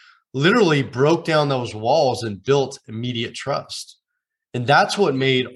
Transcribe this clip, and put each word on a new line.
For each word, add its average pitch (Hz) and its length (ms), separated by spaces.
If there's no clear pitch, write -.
literally 160 480
broke 147 420
down 151 240
those 120 260
walls 123 480
and 104 200
built 135 440
immediate 117 480
trust. - 640
And 123 140
that's 180 320
what 165 160
made 131 420